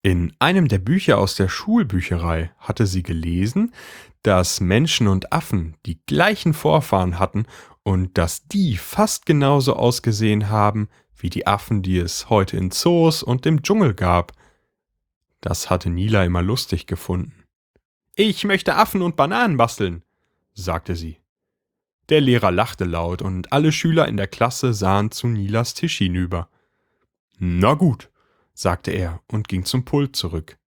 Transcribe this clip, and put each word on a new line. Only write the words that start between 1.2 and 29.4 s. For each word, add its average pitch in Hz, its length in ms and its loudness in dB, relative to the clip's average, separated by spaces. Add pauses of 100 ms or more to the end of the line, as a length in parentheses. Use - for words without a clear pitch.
der 95 140 0
Schulbücherei 87 1080 -2
hatte - 260 -2
sie 92 160 -2
gelesen, 87 720 -2 (480)
dass 92 400 2
Menschen 110 460 2
und 95 260 0
Affen 82 440 -2 (100)
die 82 180 -8
gleichen 170 480 0
Vorfahren 98 640 0
hatten 98 300 -2 (340)
und 92 380 -2
dass - 280 -2
die 175 300 0
fast - 480 -2
genauso 139 500 2
ausgesehen 107 760 0
haben 104 400 2 (260)
wie 92 160 -6
die - 160 -4
Affen, 101 340 0
die 90 160 0
es - 320 -4
heute 101 260 2
in 92 140 -2
Zoos 165 540 2
und 127 240 -2
im 156 160 2
Dschungel 190 320 2
gab. 87 380 0 (1080)
Das - 300 -4
hatte 90 180 0
Nila 98 340 2
immer 87 200 2
lustig 101 420 -4
gefunden. - 580 -8 (720)
"Ich 202 280 0
möchte 190 320 0
Affen 202 260 0
und 175 140 -2
Bananen 185 420 0
basteln", 98 460 0 (500)
sagte 90 420 -6
sie. 80 240 -12 (880)
Der 151 120 4
Lehrer 120 300 2
lachte 95 340 -2
laut 85 380 -6
und 92 280 -6
alle 151 200 2
Schüler 160 360 0
in 110 100 -4
der 98 100 -4
Klasse 123 480 -2
sahen 98 340 2
zu - 180 -8
Nilas 110 460 -2
Tisch - 240 -4
hinüber. 90 520 -2 (920)
"Na 90 340 2
gut", 151 380 0 (460)
sagte 87 340 -4
er 87 360 -4
und 107 220 -6